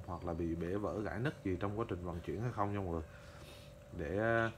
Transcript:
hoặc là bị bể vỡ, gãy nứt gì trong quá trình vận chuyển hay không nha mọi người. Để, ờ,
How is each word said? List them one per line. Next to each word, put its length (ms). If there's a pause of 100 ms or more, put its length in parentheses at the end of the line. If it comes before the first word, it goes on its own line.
hoặc 200
là 80
bị 220
bể 200
vỡ, 260
gãy 180
nứt 240
gì 160
trong 200
quá 100
trình 160
vận 140
chuyển 220
hay 100
không 220
nha 60
mọi 140
người. 100 (920)
Để, 200
ờ, 400